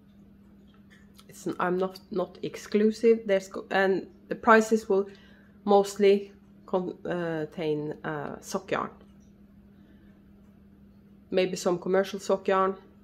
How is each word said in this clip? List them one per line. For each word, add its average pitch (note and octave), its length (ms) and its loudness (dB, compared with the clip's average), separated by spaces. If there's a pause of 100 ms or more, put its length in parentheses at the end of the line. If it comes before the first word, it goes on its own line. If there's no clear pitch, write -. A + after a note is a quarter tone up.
(1300)
It's, - 180 -16 (120)
I'm F3+ 180 -2
not, F#3 220 -4 (100)
not F3+ 320 -6
exclusive. A3 840 2
There's F#3+ 220 0
co-, - 220 -12
and F#3+ 380 0 (200)
the - 80 -8
prices A3 540 4
will G3 180 2 (560)
mostly G3+ 680 4 (320)
con-, F3+ 400 -4
uh, E3 400 -4
contain, D3+ 480 -4 (100)
uh, D3+ 380 -8
sock - 300 -10
yarn. - 180 -4 (2500)
Maybe F#3 260 0
some F3 220 -2
commercial F#3+ 420 -2
sock G3 280 -4
yarn, F#3+ 280 2 (280)